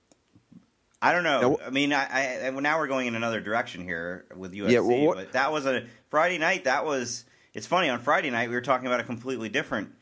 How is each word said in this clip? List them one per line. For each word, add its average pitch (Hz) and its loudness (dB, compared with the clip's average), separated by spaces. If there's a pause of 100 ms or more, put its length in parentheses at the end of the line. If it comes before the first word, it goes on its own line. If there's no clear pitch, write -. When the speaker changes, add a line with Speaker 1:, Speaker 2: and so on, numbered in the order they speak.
(1000)
Speaker 1:
I 135 6
don't 175 2
know. 147 4
Speaker 2:
Now, 123 4
wh- - -6
Speaker 1:
I - -8
mean, 143 2
I, 131 0
I, - -2
now 143 0
we're 151 0
going 131 -2
in 117 -2
another 113 -2
direction 101 -4
here 87 -6 (100)
with 92 -12
U 101 -6
S 98 2
C, 120 8
Speaker 2:
Yeah, 120 6
well, 120 4
what 156 4
Speaker 1:
but 95 -12
that 139 0
was 147 -2
a 123 -2 (240)
Friday 170 2
night. 170 0
That 131 2
was, 131 -4 (300)
it's 107 -10
funny. 175 2
On 120 0
Friday 151 0
night, 120 0
we 123 -2
were 123 0
talking 127 0
about 123 2
a 117 -4
completely 117 -6
different, 120 -4